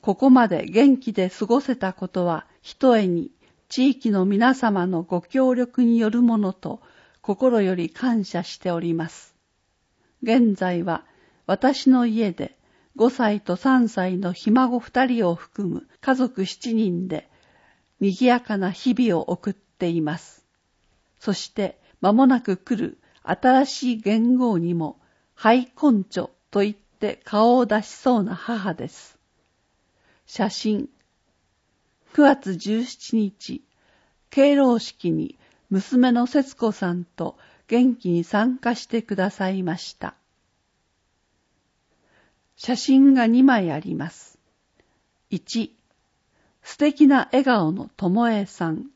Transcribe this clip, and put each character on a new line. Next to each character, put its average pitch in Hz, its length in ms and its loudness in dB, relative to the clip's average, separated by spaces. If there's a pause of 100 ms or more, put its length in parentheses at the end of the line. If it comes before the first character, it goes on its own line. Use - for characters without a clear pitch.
こ 196 140 -2
こ 269 140 2
ま 254 180 6
で 175 180 -4
元 254 320 4
気 247 140 -8
で 185 180 -2
過 - 160 -8
ご 233 140 0
せ 269 160 -4
た 190 160 -6
こ 185 160 -12
と 180 180 -4
は、 165 200 -4 (160)
ひ - 160 -20
と 247 200 4
え 190 100 0
に 170 240 -4 (360)
地 262 240 0
域 240 200 -4
の 196 120 2
皆 220 320 2
様 202 320 -2
の 175 160 -4
ご 175 160 -4
協 254 360 0
力 247 280 -2
に 233 160 2
よ 220 100 0
る 233 120 0
も 233 160 2
の 196 160 -2
と、 - 280 -14 (400)
心 233 400 0
よ 185 140 0
り 170 140 -4
感 233 340 -2
謝 170 200 -6
し - 140 -14
て 185 140 -6
お 170 80 -4
り 170 140 -4
ま 165 160 -6
す。 - 260 -20 (880)
現 226 360 2
在 180 260 -4
は、 175 200 -6 (440)
私 262 420 0
の 247 160 4
家 220 260 -2
で、 - 260 -12 (380)
五 226 140 2
歳 208 320 -2
と 180 160 -6
三 262 320 2
歳 185 280 -4
の 185 140 -4
ひ 202 200 -4
孫 247 280 2
二 254 260 -2
人 233 220 0
を 170 80 0
含 - 320 -10
む - 200 -8 (120)
家 262 160 -2
族 247 300 -4
七 - 280 -8
人 185 360 -2
で、 - 200 -10 (680)
賑 196 260 0
や 247 140 4
か 214 180 -6
な 190 140 -4
日 226 260 -2
々 220 220 0
を - 40 -6
送 - 260 -6
っ 190 40 -6
て - 360 -8
い 165 120 -2
ま 151 160 -4
す。 - 260 -20 (760)
そ - 120 -6
し - 160 -6
て、 - 320 -8 (220)
間 202 100 2
も 254 160 6
な 247 140 2
く 190 160 -4
来 - 200 -6
る - 220 -8 (240)
新 262 420 2
し 254 280 -6
い 226 80 -6
元 226 340 0
号 240 220 0
に 170 160 -2
も、 160 260 -6 (340)
廃 247 380 2 (100)
根 226 280 4
性 - 200 -8 (220)
と 202 80 -2
言 208 140 -2
っ - 20 -14
て - 480 -10
顔 226 320 2
を 247 100 2
出 214 160 0
し - 60 -12
そ 254 320 0
う 202 40 0
な 190 120 -6
母 208 380 -8
で - 160 -10
す。 - 280 -20 (1080)
写 - 240 -4
真。 214 400 -4 (1200)
九 294 120 4
月 262 340 2
十 214 260 -4
七 - 320 -10
日、 208 480 -6 (640)
敬 285 260 4
老 262 240 2
式 - 320 -8
に 160 280 -6 (300)
娘 247 420 2
の 240 160 0
節 269 300 -2
子 214 160 -2
さ 180 180 -4
ん 175 140 -6
と - 320 -12 (320)
元 247 260 2
気 185 140 -6
に 170 160 0
参 240 320 0
加 233 180 -4
し - 100 -16
て - 160 -4
く 202 140 -8
だ 190 140 -2
さ 190 200 -4
い 190 140 -4
ま 170 140 -4
し - 160 -16
た。 - 220 -14 (2500)
写 - 180 -4
真 269 380 6
が 240 140 4
二 240 160 4
枚 214 280 4
あ 143 80 -6
り 180 160 -8
ま 170 140 -8
す。 - 280 -20 (920)
一、 - 440 -6 (880)
素 - 160 -20
敵 294 300 4
な 269 240 4
笑 262 140 2
顔 185 260 2
の - 240 -8
と 180 140 -2
も 233 200 2
え 208 160 -2
さ 165 260 -8
ん。 202 240 -8